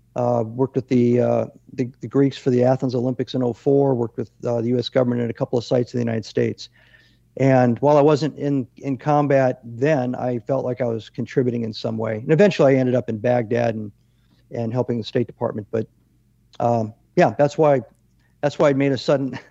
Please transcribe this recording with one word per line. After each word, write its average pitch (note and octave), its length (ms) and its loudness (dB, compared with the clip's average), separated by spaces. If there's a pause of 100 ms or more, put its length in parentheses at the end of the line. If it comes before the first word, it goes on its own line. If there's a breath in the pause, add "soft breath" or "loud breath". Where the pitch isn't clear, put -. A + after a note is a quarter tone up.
(160)
Uh, A#2+ 300 0
worked A#2+ 300 -4
with C3 120 -4
the, A#2+ 340 4
uh, A#2 240 0 (280)
the, B2+ 160 -4 (120)
the A#2 60 -12
Greeks C3+ 300 2
for - 120 -2
the B2 140 4
Athens B2+ 320 0
Olympics B2+ 400 -4
in B2+ 80 -2
oh A#2+ 100 0
four, C#3 420 2
worked A#2 220 -4
with, A#2 140 -8 (140)
uh, A#2+ 140 -2
the A#2 100 -2
U B2 100 0
S A#2+ 100 -6
government B2 320 0
at A#2 80 -4
a A2+ 40 -6
couple - 240 -4
of A2+ 60 -2
sites B2 300 -2
in B2+ 60 -2
the A#2+ 40 -2
United A2+ 220 -4
States. - 440 -4 (680 soft breath)
And B2+ 420 4
while D3 160 4
I C#3+ 60 6
wasn't D3+ 360 2
in, C#3 300 -4 (100)
in C3+ 200 -6
combat C#3 640 2
then, B2 520 -2
I B2 240 -4
felt C3 260 -4
like B2 160 -4
I B2 40 -2
was A2+ 240 -6
contributing A#2+ 540 -2
in A2+ 100 -6
some A2+ 240 -6
way. A2+ 200 -4
And C3+ 140 -4
eventually D#3+ 440 4
I C3 40 4
ended B2+ 160 2
up A#2+ 120 -2
in A2+ 120 -6
Baghdad A#2 560 0
and, G#2+ 160 -10 (600)
and A#2 220 -6
helping A#2+ 240 -2
the A2 60 -6
State A#2+ 240 -2
Department. A2+ 420 -8
But, A2+ 180 -4 (720)
um, A#2 340 0 (220)
yeah, C#3+ 220 2
that's C#3+ 200 0
why, D3 240 2 (600)
that's D3 160 -4
why D#3 120 4
I C#3+ 40 2
made C#3 200 0
a B2+ 40 -2
sudden, C3+ 400 -2 (140)